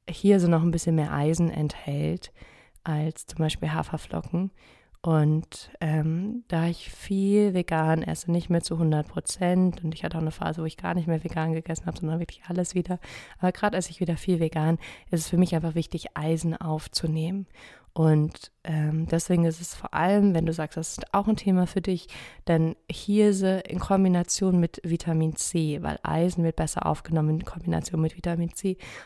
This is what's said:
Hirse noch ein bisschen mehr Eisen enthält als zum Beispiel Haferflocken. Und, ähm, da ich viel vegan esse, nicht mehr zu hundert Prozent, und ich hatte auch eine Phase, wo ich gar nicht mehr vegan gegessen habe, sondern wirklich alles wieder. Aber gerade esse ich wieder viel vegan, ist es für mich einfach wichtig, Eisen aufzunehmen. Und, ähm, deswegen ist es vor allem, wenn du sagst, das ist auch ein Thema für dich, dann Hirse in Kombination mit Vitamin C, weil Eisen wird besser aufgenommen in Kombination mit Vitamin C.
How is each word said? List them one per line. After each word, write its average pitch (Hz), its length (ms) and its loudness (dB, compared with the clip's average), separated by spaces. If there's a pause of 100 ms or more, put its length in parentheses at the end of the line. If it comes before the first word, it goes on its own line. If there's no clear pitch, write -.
Hirse 190 400 4
noch 165 140 4
ein 170 80 2
bisschen 165 240 0
mehr 151 180 0
Eisen 160 380 2
enthält 151 800 -4 (520)
als 156 440 -4
zum 156 120 -14
Beispiel 156 340 -2
Haferflocken. 165 800 -4 (500)
Und, 156 800 0
ähm, 165 720 -2
da 165 180 0
ich - 240 -6
viel 202 600 2
vegan 160 500 2
esse, 160 280 -4
nicht 170 180 0
mehr 170 120 4
zu 165 160 -4
hundert 156 300 2
Prozent, 180 760 0
und 160 100 -4
ich - 100 -12
hatte 165 140 -4
auch 165 40 -2
eine 160 100 -2
Phase, 165 300 -4
wo 160 40 -4
ich 160 100 -6
gar 175 180 -6
nicht 170 140 0
mehr 165 160 0
vegan 160 300 -2
gegessen 160 320 -6
habe, 170 120 -6
sondern 160 220 -2
wirklich - 280 -10
alles 175 280 -2
wieder. 180 240 -2 (380)
Aber 185 160 2
gerade - 240 0
esse 180 140 -4
ich - 100 -6
wieder 165 160 0
viel 175 240 0
vegan, 160 360 2 (320)
ist 165 120 0
es - 80 -6
für 170 80 2
mich 175 180 4
einfach 160 200 0
wichtig, - 420 -4
Eisen 160 380 0
aufzunehmen. 160 920 -4 (460)
Und, 156 580 2 (120)
ähm, 156 440 -2
deswegen 170 380 2
ist 165 140 0
es 170 140 -12
vor - 200 -12
allem, 196 400 4
wenn 165 120 2
du 160 80 0
sagst, 160 240 -6
das 165 140 -6
ist - 220 -10
auch 202 140 2
ein 214 80 4
Thema 185 300 2
für 185 160 -2
dich, 180 260 -4 (380)
dann 160 300 4 (140)
Hirse 196 720 2
in 180 200 -8
Kombination 185 800 4
mit 170 240 0
Vitamin 160 520 0
C, 156 460 -2
weil 156 220 -4
Eisen 170 400 0
wird 165 120 2
besser - 300 -2
aufgenommen 156 540 0
in 180 60 -8
Kombination 165 540 -2
mit 160 160 0
Vitamin 170 380 -4
C. 185 240 -4 (280)